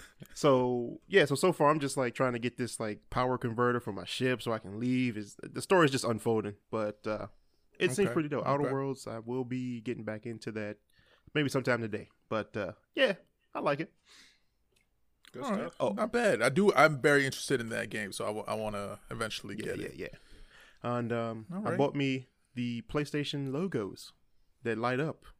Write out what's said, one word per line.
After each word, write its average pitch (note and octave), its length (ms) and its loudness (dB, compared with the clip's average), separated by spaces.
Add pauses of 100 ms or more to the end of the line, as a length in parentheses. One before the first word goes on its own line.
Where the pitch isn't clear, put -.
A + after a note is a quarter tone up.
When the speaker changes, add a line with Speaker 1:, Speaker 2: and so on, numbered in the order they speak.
(360)
Speaker 1:
so B2 720 2
yeah, E3+ 180 6
so, C#3 80 0
so F3+ 180 4
far D3 200 6
I'm D#3 80 4
just, C#3 180 -4
like, B2 160 0
trying B2+ 200 2
to A#2+ 60 -2
get A#2+ 180 -2
this, A#2+ 220 -6
like, G#2+ 200 -6 (100)
power B2+ 300 0
converter A#2+ 400 2
for A2+ 120 -8
my G2 140 -8
ship B2 380 0
so A#2 100 0
I A2 60 -2
can G2+ 200 -10
leave. B2 380 0
Is G2+ 240 -12
the - 200 -8
story's E3+ 280 6
just B2+ 140 0
unfolding, A2 500 0 (160)
but, G#2+ 380 -2
uh, G#2 200 -4 (520)
it F3+ 140 2
seems G3+ 140 2
Speaker 2:
Okay. - 60 -2
Speaker 1:
pretty D#3 160 0
dope. C3+ 160 -2
Outer C#3+ 200 0
Speaker 2:
Okay. C3 80 0
Speaker 1:
Worlds, C3+ 340 -4
I A2+ 120 -8
will A#2+ 240 -4
be B2 380 -6
getting A2+ 220 -6
back G#2+ 240 -8
into A2+ 240 -8
that G#2+ 260 -6 (560)
maybe D3 160 2
sometime B2 320 2
today. G#2 280 -6 (200)
But, G#2+ 260 -2
uh, G2+ 180 -4 (200)
yeah, B3+ 200 2 (420)
I - 40 -6
like C#3+ 200 0
it. - 120 -6 (1400)
Speaker 3:
Good - 120 -12
Speaker 2:
All B3+ 80 -2
right. G3+ 100 0
Speaker 3:
stuff. E3+ 180 -8
Speaker 1:
Oh. C3 100 4
Speaker 2:
Not G#3+ 240 -2
bad. G3+ 280 4
I B2+ 80 6
do. F#3 240 4
I'm C#3+ 280 6
very C#3+ 240 6
interested C3 340 0
in A#2 100 -6
that A2 200 -4
game, G#2 240 -6
so G#2 100 -6
I, G#2 40 -2
w-, G#2+ 200 -4
I A2 60 -2
wanna G2+ 460 -6 (120)
eventually A2 460 -6
Speaker 1:
Yeah, G#2 80 -6
Speaker 2:
get F#2+ 140 -4
Speaker 1:
yeah, G#2 60 -6
Speaker 2:
it. - 120 -10
Speaker 1:
yeah. F2 100 -8 (760)
And, A#2+ 280 -2
um, A2+ 400 -4
Speaker 2:
All E3+ 140 -6
Speaker 1:
I A#2 60 -2
Speaker 2:
right. C3 60 -2
Speaker 1:
bought C#3+ 180 2
me C3 320 0 (260)
the A#2+ 300 -4
PlayStation C#3+ 680 -4
logos C3+ 600 -6 (500)
that A2+ 140 -2
light B2 240 0
up. D#3 240 -6 (140)